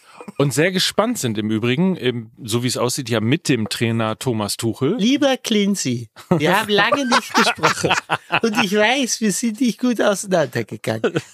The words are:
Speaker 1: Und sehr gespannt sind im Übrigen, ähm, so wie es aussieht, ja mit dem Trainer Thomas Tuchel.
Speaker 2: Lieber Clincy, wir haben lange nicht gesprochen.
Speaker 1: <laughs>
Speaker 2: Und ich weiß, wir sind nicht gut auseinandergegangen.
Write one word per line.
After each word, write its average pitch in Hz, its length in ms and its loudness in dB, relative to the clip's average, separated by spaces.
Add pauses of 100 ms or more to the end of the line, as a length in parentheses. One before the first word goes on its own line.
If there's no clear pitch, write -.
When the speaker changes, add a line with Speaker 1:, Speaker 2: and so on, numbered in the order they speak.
(360)
Speaker 1:
Und 143 160 2
sehr 156 200 0
gespannt 202 460 0
sind 113 200 -2
im 107 120 -2
Übrigen, 127 480 2
ähm, 117 320 -4 (120)
so 120 200 -2
wie 127 40 0
es 117 100 -2
aussieht, 123 320 -2
ja 117 120 2
mit 117 280 2
dem 113 220 0
Trainer 113 480 -2
Thomas 107 400 -2
Tuchel. 127 400 0
Speaker 2:
Lieber 262 400 2
Clincy, 190 720 -2 (180)
wir 175 320 2
haben 208 100 -4
lange 233 360 2
nicht 277 260 0
gesprochen. 214 600 0 (260)
Speaker 1:
<laughs> - 240 -4
Speaker 2:
Und 226 200 0
ich 196 140 -2
weiß, 233 460 2
wir 208 100 2
sind 220 280 -2
nicht 247 200 0
gut 240 220 0
auseinandergegangen. 151 1120 -2 (200)